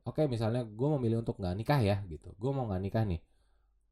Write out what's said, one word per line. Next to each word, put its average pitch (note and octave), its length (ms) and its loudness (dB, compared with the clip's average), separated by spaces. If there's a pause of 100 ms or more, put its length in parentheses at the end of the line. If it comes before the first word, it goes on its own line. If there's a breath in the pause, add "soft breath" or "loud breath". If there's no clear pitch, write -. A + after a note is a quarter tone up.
Oke, D3+ 240 0
misalnya A2+ 380 0
gue A2 220 -2 (100)
memilih A2+ 260 2
untuk - 140 -4
nggak F2+ 180 -2
nikah C#3 240 2
ya, G2+ 160 4 (140)
gitu. - 260 -12
Gue C3 160 -2
mau B2+ 160 -2
nggak F#2 140 -2
nikah A2 240 2
nih. E2+ 140 -2 (720)